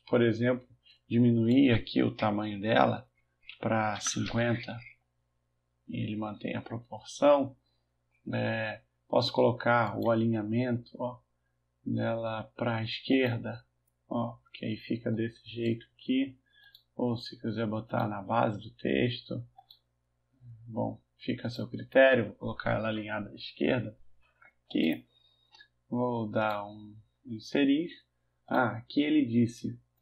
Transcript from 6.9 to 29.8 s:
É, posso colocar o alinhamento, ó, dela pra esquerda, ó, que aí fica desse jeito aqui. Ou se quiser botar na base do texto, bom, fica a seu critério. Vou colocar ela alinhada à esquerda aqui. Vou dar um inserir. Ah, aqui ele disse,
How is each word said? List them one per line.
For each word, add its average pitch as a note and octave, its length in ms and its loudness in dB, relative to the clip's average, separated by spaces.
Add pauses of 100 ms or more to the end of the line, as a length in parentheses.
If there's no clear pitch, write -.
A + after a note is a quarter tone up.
É, A2+ 500 -4 (260)
posso A#2+ 260 0
colocar A#2+ 640 2
o A2 140 0
alinhamento, A2+ 880 0
ó, B2 200 -8 (640)
dela A2+ 600 -2 (120)
pra A#2 280 -2
esquerda, A2+ 840 -2 (420)
ó, A#2 300 -4 (160)
que - 120 -10
aí A2 120 -4
fica A#2 340 -6
desse A2+ 380 -4
jeito A#2 460 -4
aqui. C3+ 420 -2 (600)
Ou B2 160 0
se - 240 -10
quiser A2+ 280 -2
botar A2 400 -2
na G2+ 160 -6
base A2+ 360 2
do - 120 -16
texto, B2 720 -2 (1200)
bom, A2 340 -4 (200)
fica - 260 -4
a A#2+ 60 -4
seu A2+ 160 -8
critério. A#2+ 640 4
Vou - 40 -14
colocar A#2 380 -6
ela A2 160 -2
alinhada G#2+ 420 -6
à B2 60 -16
esquerda - 600 -2 (720)
aqui. - 400 -2 (840)
Vou A#2+ 400 -2
dar G#2+ 380 -2
um G#2+ 300 -18 (280)
inserir. C#3+ 680 0 (560)
Ah, A#2+ 300 0
aqui C#3 260 -2
ele D3 240 4
disse, A#2+ 520 0 (220)